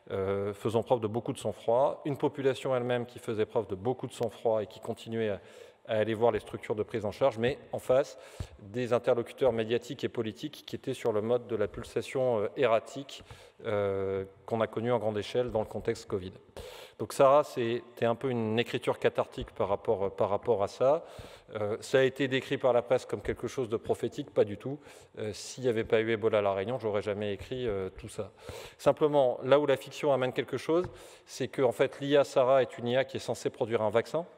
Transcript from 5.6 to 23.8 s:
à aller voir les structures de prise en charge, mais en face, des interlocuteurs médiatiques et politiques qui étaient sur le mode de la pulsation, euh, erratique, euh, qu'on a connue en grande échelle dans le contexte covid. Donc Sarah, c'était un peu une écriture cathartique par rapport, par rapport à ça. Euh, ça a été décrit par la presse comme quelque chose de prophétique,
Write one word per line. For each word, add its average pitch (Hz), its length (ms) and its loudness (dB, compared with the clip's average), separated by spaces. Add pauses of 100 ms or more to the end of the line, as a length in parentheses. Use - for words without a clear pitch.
à 113 120 0
aller 110 160 2
voir 113 180 4
les 104 80 0
structures - 340 -8
de 104 80 -2
prise 104 220 -4
en 101 80 -2
charge, 131 240 2
mais 120 220 0 (140)
en 117 60 -6
face, 131 400 2 (440)
des 113 320 -2
interlocuteurs 120 580 2
médiatiques 113 500 -2
et 117 60 -2
politiques 113 580 -6
qui 117 100 -10
étaient 131 180 -6
sur 120 180 0
le 107 80 2
mode 117 260 0
de 113 100 -4
la 101 120 0
pulsation, 120 720 -2
euh, 107 160 0
erratique, 123 640 0 (440)
euh, 98 580 0 (220)
qu'on 113 160 0
a 107 40 4
connue 120 260 -2
en 120 60 2
grande 107 200 0
échelle 123 320 -2
dans 110 100 0
le 104 60 -4
contexte - 400 -4
covid. 95 260 -6 (640)
Donc 110 140 -6
Sarah, 143 300 8
c'était 120 640 -4
un 117 80 2
peu 131 160 -4
une 113 280 0
écriture 123 420 -2
cathartique 120 500 -2
par 98 180 -2
rapport, 98 460 0
par 104 140 0
rapport 101 340 2
à 98 60 0
ça. 143 360 2 (520)
Euh, 104 240 -2
ça - 180 2
a 131 40 8
été 135 260 2
décrit 131 280 -2
par 127 160 2
la 120 100 4
presse 127 220 2
comme 107 160 -6
quelque - 280 -4
chose 120 200 -4
de 110 80 -2
prophétique, 123 540 -4